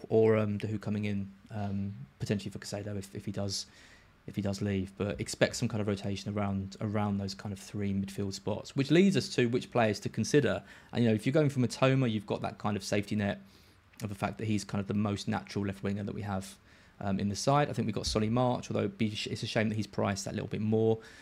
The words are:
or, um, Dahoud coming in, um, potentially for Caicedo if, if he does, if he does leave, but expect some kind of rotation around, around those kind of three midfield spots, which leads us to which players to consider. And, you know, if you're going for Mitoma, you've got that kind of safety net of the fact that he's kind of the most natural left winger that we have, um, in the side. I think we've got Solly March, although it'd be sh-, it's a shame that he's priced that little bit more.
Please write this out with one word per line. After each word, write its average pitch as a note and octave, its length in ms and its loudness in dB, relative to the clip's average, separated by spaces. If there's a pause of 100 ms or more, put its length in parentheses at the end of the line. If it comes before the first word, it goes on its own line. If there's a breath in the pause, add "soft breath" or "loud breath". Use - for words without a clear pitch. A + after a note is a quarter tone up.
or, A2 280 6
um, G#2 200 2
Dahoud G#2 240 -4
coming G#2 240 -2
in, G2 240 -2 (240)
um, G2+ 400 -4 (240)
potentially G2+ 320 -2
for - 100 -10
Caicedo G#2 380 -8
if, - 160 -10
if - 120 -10
he G#2 60 -4
does, G2 340 -4 (640 loud breath)
if - 80 -12
he G#2 60 0
does G2 200 -4
leave, G2 360 -2
but G2+ 220 -2
expect - 360 0
some A#2+ 120 -2
kind G#2+ 140 -2
of G2+ 60 -2
rotation G2+ 500 -4
around, G2 420 -2
around G#2 380 0
those G2 160 -4
kind - 180 -8
of F#2+ 80 -10
three G2+ 340 -4
midfield G2 400 -4
spots, - 420 -6
which C#3 160 0
leads F3 260 8
us A#2+ 120 2
to B2 180 4
which A#2 240 0
players A2 300 4
to - 80 -6
consider. A2 520 4 (320 loud breath)
And, A#2+ 100 2
you A2+ 60 6
know, G#2+ 60 6
if G#2+ 100 -2
you're C3 80 2
going D3+ 160 4
for C3+ 100 0
Mitoma, C3 500 4
you've G#2+ 180 -2
got - 160 -2
that - 140 -6
kind G#2 200 -2
of F#2+ 60 -6
safety G#2 320 0
net G2+ 260 0 (640 soft breath)
of G#2+ 60 -6
the G#2 60 -6
fact G2 220 -2
that A2+ 80 -6
he's G#2+ 180 0
kind - 160 -4
of G2 80 -4
the G#2 60 -4
most G#2 340 -2
natural G2+ 380 -4
left G2 180 -6
winger G2+ 200 -4
that G2+ 100 -6
we - 80 -8
have, G2 340 -6 (440 soft breath)
um, G2 200 -2
in G2+ 100 0
the G2+ 60 -2
side. C#3+ 340 2
I - 40 -6
think G#2+ 140 0
we've G#2+ 80 -2
got G2+ 100 -4
Solly G#2+ 240 2
March, B2 400 2
although G#2+ 120 0
it'd G2+ 160 -2
be G#2+ 180 0
sh-, - 120 -6
it's - 140 -6
a A#2 60 -4
shame A2+ 220 0
that G#2+ 60 -2
he's G#2+ 120 -2
priced G2+ 380 0
that - 100 -4
little G2+ 120 -4
bit G#2 140 -4
more. A2 380 4 (220 loud breath)